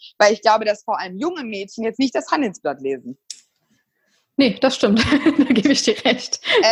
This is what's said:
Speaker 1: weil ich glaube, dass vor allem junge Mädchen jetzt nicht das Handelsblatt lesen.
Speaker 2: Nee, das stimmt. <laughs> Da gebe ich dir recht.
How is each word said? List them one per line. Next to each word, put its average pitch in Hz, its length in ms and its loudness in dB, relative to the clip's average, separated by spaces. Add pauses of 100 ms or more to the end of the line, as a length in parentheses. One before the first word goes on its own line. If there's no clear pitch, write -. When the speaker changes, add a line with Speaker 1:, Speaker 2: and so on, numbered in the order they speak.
(180)
Speaker 1:
weil 208 160 6
ich 208 80 -8
glaube, 220 220 2
dass 214 200 -4
vor 202 160 -6
allem 185 180 -10
junge 320 260 -6
Mädchen 214 400 -10
jetzt 226 160 -6
nicht 269 160 0
das 302 160 -4
Handelsblatt 170 500 -4
lesen. 135 360 -8 (1200)
Speaker 2:
Nee, 262 240 0
das 262 160 2
stimmt. 220 280 2
<laughs> 294 320 2
Da 262 160 2
gebe 220 180 2
ich 269 120 0
dir 214 120 2 (100)
recht. - 340 -2 (320)